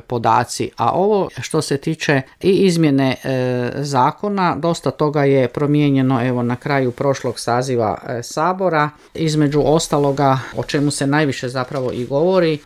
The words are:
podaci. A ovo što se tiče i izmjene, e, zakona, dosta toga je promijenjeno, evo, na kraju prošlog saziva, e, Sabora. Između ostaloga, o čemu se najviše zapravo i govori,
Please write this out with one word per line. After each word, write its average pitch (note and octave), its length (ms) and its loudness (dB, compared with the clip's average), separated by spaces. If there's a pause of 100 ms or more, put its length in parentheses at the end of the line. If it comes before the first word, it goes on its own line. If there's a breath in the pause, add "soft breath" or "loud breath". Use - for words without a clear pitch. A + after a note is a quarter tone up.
podaci. A#2 720 0
A A#2 140 0
ovo F#3+ 380 0 (120)
što D#3 200 -2
se C#3+ 160 -2
tiče - 440 -2 (200 loud breath)
i F3 80 2
izmjene, D#3+ 760 4
e, B2+ 520 -2
zakona, D3+ 800 0
dosta E3 360 -2
toga D3+ 320 0
je C3+ 240 4
promijenjeno, C#3 800 2
evo, B2 160 0
na A#2+ 120 -2
kraju C3+ 360 -2
prošlog C3+ 480 -2
saziva, A#2+ 580 0 (100)
e, A2+ 160 -8
Sabora. D#3+ 680 -2 (240 loud breath)
Između D3+ 520 0
ostaloga, C#3+ 760 2 (180 loud breath)
o B2 60 -2
čemu D3 280 0
se C#3 160 -2
najviše C#3 420 0
zapravo B2+ 420 -4
i A#2+ 140 -6
govori, D#3+ 600 2